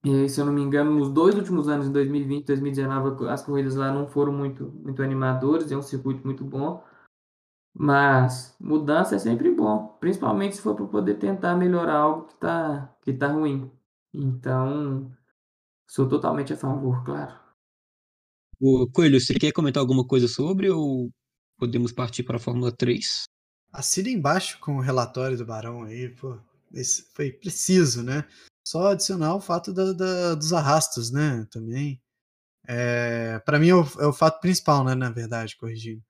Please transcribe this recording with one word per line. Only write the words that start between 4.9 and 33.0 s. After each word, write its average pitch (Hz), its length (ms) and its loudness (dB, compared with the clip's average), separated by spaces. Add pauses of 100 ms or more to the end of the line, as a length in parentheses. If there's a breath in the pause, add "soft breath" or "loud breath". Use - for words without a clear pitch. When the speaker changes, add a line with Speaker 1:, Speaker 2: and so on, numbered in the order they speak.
Speaker 1:
animadoras, 135 680 0
é 139 60 -2
um 143 40 -6
circuito 131 440 -6
muito 135 180 -6
bom, 143 400 -6 (920 loud breath)
mas 139 880 2
mudança 151 560 0
é - 20 0
sempre 117 320 2
bom, 107 480 0
principalmente 110 580 -2
se - 40 -14
for 107 140 -2
pra 202 120 -6
poder 202 280 0
tentar 185 420 -2
melhorar 175 400 2
algo 156 320 0
que - 60 -20
tá, 151 680 -4
que 135 140 -2
tá 139 140 -2
ruim. 143 420 -2 (420)
Então, 135 1000 -4 (760)
sou 135 180 2
totalmente 143 460 0
a 151 40 -4
favor, 135 460 -2
claro. 143 320 -8 (1300)
Speaker 2:
Ô, 131 320 6
Coelho, 147 260 6
você 127 140 0
quer 151 200 2
comentar 143 280 0
alguma 131 260 2
coisa 127 220 4
sobre 190 400 0
ou 139 420 0 (460)
podemos 120 360 -2
partir 123 320 -6
pra 120 140 -4
Fórmula 123 320 -2
três? - 540 -2 (480)
Speaker 3:
Assina 190 380 -2
embaixo 180 500 0
com 147 160 -4
o 135 40 -2
relatório 127 580 -2
do 113 80 -8
Barão 117 360 -10
aí, 117 280 -10
pô. 123 260 -14 (380)
Esse - 300 -4 (100)
foi 139 180 -4
preciso, 165 680 2
né? 135 220 -4 (420 soft breath)
Só 175 200 0
adicionar 185 480 0
o 196 80 -2
fato 180 320 -4
da, 190 180 0
da, 180 420 0
dos 156 200 -2
arrastos, 143 560 2
né, 131 400 0
também. 127 500 -6 (640)
É, 120 760 -2